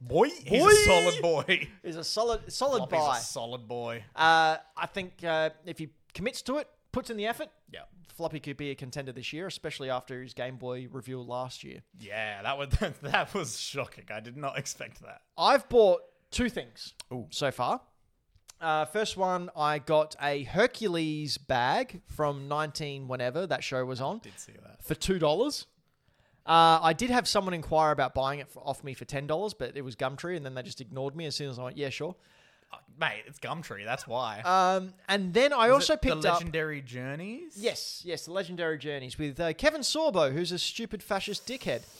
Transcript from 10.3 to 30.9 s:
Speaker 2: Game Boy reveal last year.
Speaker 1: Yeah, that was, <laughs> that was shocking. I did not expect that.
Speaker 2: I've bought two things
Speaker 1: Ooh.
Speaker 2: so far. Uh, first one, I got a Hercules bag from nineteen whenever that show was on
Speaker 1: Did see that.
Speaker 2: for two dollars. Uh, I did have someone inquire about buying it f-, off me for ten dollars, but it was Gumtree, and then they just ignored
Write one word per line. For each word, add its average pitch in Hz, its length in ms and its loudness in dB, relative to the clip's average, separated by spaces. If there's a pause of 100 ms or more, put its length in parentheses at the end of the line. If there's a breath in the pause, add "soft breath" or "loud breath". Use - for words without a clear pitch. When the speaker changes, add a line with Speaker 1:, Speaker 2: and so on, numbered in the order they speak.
Speaker 2:
Game 131 220 -8
Boy 127 340 -8
reveal 127 360 -10
last 127 380 -8
year. 135 180 -16 (160)
Speaker 1:
Yeah, 107 440 -6
that 131 140 -2
was, 139 120 -6
<laughs> 156 340 -2
that 143 320 -2
was 151 260 -6
shocking. - 500 -10
I 107 100 -8
did 120 180 -16
not 139 200 -6
expect - 440 -12
that. 98 180 -18 (180)
Speaker 2:
I've 220 300 6
bought 208 320 8 (300)
two 247 200 0
things - 440 -12 (180)
Speaker 1:
Ooh. 123 180 -10
Speaker 2:
so 139 200 -2
far. 135 300 -2 (840)
Uh, 156 240 2
first 208 320 -2
one, 180 380 0
I 151 220 2
got 156 440 2
a 143 220 0
Hercules 165 920 0
bag 147 680 0
from 143 420 -2
nineteen 147 600 -6
whenever 127 380 -2
that 131 180 -2
show 127 220 -2
was 127 160 -6
on 165 160 -4
Speaker 1:
Did - 200 -18
see - 140 -20
that. - 320 -20
Speaker 2:
for 160 100 -4
two 185 240 0
dollars. 170 480 2 (800)
Uh, 165 380 8
I 165 120 6
did 233 160 -2
have 240 180 2
someone 190 260 0
inquire 156 380 2
about 135 220 0
buying 135 260 -2
it 131 100 -14
f-, - 120 -20
off - 220 -6
me 139 80 -10
for 127 140 -14
ten 143 200 -6
dollars, 180 280 -2
but 127 240 -8
it 143 40 -8
was 127 140 -10
Gumtree, 139 400 -4
and 147 80 -8
then 131 100 -10
they 127 80 -8
just - 200 -14
ignored 135 340 -8